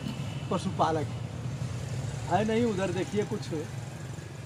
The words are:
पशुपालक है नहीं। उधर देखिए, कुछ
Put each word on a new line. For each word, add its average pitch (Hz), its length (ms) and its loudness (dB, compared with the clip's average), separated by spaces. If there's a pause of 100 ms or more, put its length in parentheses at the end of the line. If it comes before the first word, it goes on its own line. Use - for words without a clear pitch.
(500)
पशुपालक 170 580 4 (1160)
है 202 200 4
नहीं। 220 200 4
उधर 190 240 2
देखिए, 185 340 2
कुछ 214 160 -2 (1080)